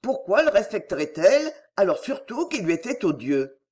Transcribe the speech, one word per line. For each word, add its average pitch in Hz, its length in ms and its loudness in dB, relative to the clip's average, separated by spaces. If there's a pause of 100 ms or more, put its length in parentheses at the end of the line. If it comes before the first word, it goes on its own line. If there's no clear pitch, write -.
Pourquoi 262 420 2
le 311 60 4
respecterait-elle, 208 1000 2 (240)
alors 185 240 2
surtout 269 480 -6
qu'il 240 160 -6
lui 165 100 0
était 247 300 -4
odieux ? 135 560 -2 (120)